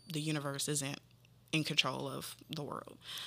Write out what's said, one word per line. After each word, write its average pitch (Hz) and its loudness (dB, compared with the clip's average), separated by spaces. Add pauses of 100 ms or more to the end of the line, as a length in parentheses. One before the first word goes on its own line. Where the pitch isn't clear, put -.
(120)
the 151 2
universe 147 0
isn't 143 0 (540)
in 156 6
control 135 2
of 135 -4 (160)
the 147 -2
world. - -8 (280)